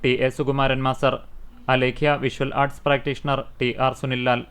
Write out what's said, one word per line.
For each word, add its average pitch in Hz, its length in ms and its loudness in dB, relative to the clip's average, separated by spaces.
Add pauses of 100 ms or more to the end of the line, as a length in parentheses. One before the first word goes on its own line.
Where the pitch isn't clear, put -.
ടി 127 80 4 (140)
എ 131 120 2
സുകുമാരൻ 135 480 2
മാസ്റ്റർ, 131 300 0 (580)
അലേഖ്യ 131 500 2
വിഷ്വൽ 135 260 -2 (120)
ആർട്സ് - 240 -2
പ്രാക്ടീഷണർ 139 540 0 (200)
ടി 127 80 2 (180)
ആർ 127 140 0
സുനിൽലാൽ 123 500 0